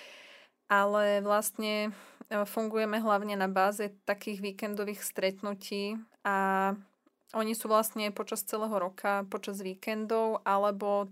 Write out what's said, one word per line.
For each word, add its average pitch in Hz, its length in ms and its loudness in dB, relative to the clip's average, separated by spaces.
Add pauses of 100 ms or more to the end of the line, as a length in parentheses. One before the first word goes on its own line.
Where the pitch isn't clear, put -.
(680)
Ale 202 560 4
vlastne, 214 720 0 (320)
e, 208 160 0
fungujeme 220 560 0
hlavne 208 400 2
na 190 80 2
báze 202 560 2
takých 202 400 -4
víkendových 208 560 -6
stretnutí 202 960 -4 (320)
a 190 480 2 (560)
oni 220 240 -2
sú 220 160 -4
vlastne 214 400 2
počas 214 320 -6
celého 220 320 -2
roka, 196 560 0
počas 202 320 -6
víkendov 220 800 -2
alebo 202 680 2